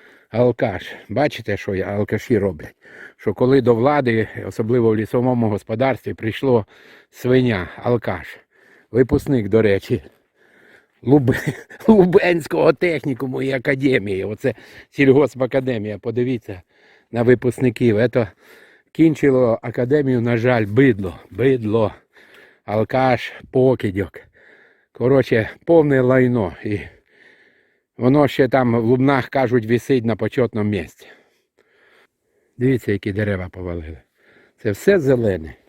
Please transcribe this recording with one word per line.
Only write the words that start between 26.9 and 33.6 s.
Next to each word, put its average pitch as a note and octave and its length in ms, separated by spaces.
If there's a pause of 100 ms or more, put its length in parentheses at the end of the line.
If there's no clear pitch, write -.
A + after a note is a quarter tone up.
Воно C3+ 320
ще C3 200
там B2 280
в A#2 80
Лубнах, C3 440
кажуть, B2 380
висить A#2+ 380
на A2+ 120
почетному A2 540
місці. F2+ 360 (1500)
Дивіться, B2 320
які G2+ 200
дерева G2 360
повалили. E2+ 500 (640)